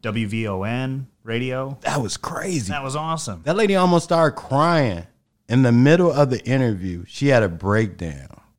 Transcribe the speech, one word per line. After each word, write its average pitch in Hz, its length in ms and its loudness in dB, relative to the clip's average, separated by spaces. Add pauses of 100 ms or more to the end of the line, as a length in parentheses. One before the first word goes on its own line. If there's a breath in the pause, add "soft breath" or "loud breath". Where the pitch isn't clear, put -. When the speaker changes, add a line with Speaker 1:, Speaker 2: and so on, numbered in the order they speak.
Speaker 1:
W 113 260 -4
V 110 200 -4
O 95 160 -4
N 131 420 -4 (160)
radio. 127 600 -6
Speaker 2:
That 147 200 -4
was 104 160 -6
crazy. 170 540 -6
Speaker 1:
That 143 120 -4
was 135 120 -6
awesome. 151 480 -6
Speaker 2:
That 160 120 0
lady 202 200 2
almost 180 300 4
started 165 300 2
crying. 135 680 0 (420)
In 123 140 2
the 123 100 4
middle 151 400 6
of 139 200 2
the 113 120 -4
interview, 101 640 -2
she - 200 -4
had 123 160 4
a 98 60 0
breakdown. 85 920 -4 (180)